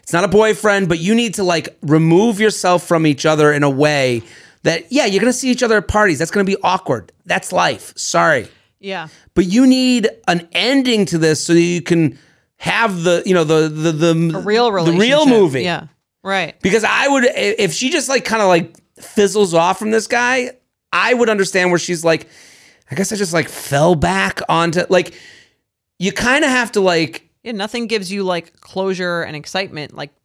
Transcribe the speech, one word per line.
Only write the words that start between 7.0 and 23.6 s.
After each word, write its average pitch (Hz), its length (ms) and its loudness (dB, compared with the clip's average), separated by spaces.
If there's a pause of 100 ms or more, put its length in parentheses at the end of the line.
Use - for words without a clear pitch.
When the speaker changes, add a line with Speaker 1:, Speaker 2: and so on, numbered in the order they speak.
Speaker 1:
That's 180 260 -6
life. 175 460 -4
Sorry. 160 500 0 (320)
Speaker 2:
Yeah. 185 300 -12 (240)
Speaker 1:
But 185 140 0
you 233 200 4
need 254 440 2 (180)
an 170 240 -2
ending 233 540 0
to 170 100 -2
this 156 260 2
so 170 120 0
that 170 80 6
you 175 180 -2
can 165 380 0 (400)
have 190 460 -2
the, 175 200 2
you 190 80 0
know, 175 120 2
the, 156 260 2
the, 156 220 -2
the, 165 440 0
Speaker 2:
A - 60 -8
real 220 280 0
Speaker 1:
the 170 220 0
real - 0 -
Speaker 2:
relationship. 262 360 4
Speaker 1:
movie. 190 340 4
Speaker 2:
Yeah. 165 240 -6 (360)
Right. 190 380 -6
Speaker 1:
Because 202 240 0
I 233 240 0
would, 277 160 2
i-, 359 60 2 (280)
if 190 140 0
she 247 160 -4
just, 294 220 -4
like, 254 160 -2
kinda, 220 200 0
like, 170 300 0 (240)
fizzles 202 540 0
off 175 240 2
from 214 140 -4
this 220 140 0
guy, 247 440 -2 (420)
I 208 220 0
would 240 160 2
understand 190 400 0
where 175 80 2
she's 165 260 -6
like, 160 240 0 (600)
"I 135 60 -10
guess 190 160 -4
I 220 40 -6
just, 196 160 -6
like, 165 160 -2
fell 156 460 0